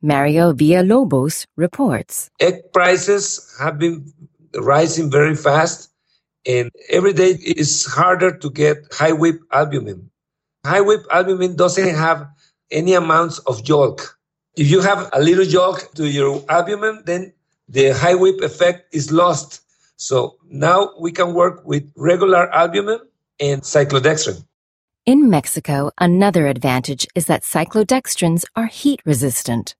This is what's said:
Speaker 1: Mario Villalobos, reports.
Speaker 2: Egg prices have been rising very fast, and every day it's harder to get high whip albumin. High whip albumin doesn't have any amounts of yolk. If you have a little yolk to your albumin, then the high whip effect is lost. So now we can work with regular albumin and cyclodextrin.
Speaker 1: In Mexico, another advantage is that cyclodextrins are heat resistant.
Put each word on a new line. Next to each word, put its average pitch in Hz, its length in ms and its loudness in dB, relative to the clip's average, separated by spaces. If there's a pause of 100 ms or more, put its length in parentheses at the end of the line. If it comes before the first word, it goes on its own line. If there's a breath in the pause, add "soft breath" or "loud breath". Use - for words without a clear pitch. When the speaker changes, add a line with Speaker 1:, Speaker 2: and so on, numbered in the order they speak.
Speaker 1:
Mario 151 520 2
Villalobos, 165 920 2 (120)
reports. - 800 -4
Speaker 2:
Egg 175 320 -2
prices 185 880 -2
have 147 180 -6
been 156 340 -4 (440)
rising 151 560 0
very 147 240 2
fast, 151 560 -2 (560)
and 123 240 -2 (180)
every 180 220 2
day 185 200 4 (100)
it's 151 440 -2
harder 180 520 0
to 156 120 -10
get 147 280 0 (160)
high 160 180 0
whip 160 300 0 (100)
albumin. 131 580 -4 (560)
High 170 140 0
whip 202 320 2
albumin 180 460 0
doesn't 175 380 0
have 160 300 -2 (460)
any 175 220 0
amounts 165 460 0
of 120 280 -6
yolk. 143 500 0 (380)
If 147 160 2
you 190 80 6
have 190 320 0
a 131 100 0
little 175 220 4
yolk 180 520 -2
to 156 120 -4
your 143 400 -2
albumin, 208 580 -2
then 180 280 -6 (340)
the 135 220 2
high 165 260 2
whip 190 260 2
effect 175 540 -2
is 143 160 -4
lost. 165 500 0 (360)
So - 400 -4 (100)
now 175 500 0
we 165 140 -6
can 175 220 -2
work 180 320 0
with 143 320 -6
regular 180 580 2
albumin 202 460 -2 (400)
and 143 200 -2
cyclodextrin. 143 840 0 (600)
Speaker 1:
In 269 240 6
Mexico, 143 680 -2
another 175 500 2
advantage 127 680 -2
is - 120 -2
that - 160 0
cyclodextrins 175 1040 -2 (100)
are 226 120 -4
heat 277 360 -4
resistant. 123 760 -4